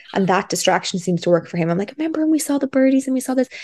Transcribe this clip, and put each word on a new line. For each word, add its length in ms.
And 100
that 240
distraction 480
seems 240
to 80
work 180
for 80
him. 140
I'm 80
like, 220
"Remember 220
when 100
we 80
saw 180
the 80
birdies 400
and 80
we 60
saw 160
this?" 120